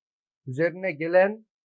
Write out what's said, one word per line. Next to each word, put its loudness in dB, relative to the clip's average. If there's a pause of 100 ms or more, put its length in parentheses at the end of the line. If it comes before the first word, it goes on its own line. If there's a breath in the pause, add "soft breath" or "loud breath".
(460)
üzerine -4
gelen 2 (180)